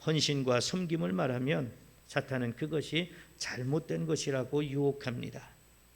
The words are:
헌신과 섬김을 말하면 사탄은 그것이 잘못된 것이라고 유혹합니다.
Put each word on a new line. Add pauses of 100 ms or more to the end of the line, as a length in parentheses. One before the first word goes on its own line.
헌신과
섬김을
말하면 (340)
사탄은
그것이 (240)
잘못된
것이라고
유혹합니다. (480)